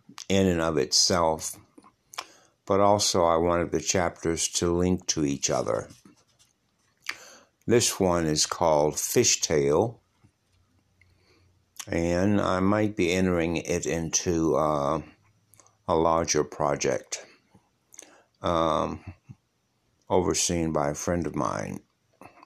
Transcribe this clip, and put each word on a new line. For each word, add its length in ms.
in 180
and 140
of 160
itself, 800
but 140
also 440
I 120
wanted 360
the 80
chapters 680
to 220
link 360
to 180
each 240
other. 400
This 320
one 280
is 180
called 520
Fishtail, 1040
and 540
I 200
might 360
be 160
entering 460
it 280
into, 720
uh, 460
a 80
larger 480
project, 840
um, 640
overseen 640
by 180
a 40
friend 320
of 100
mine. 440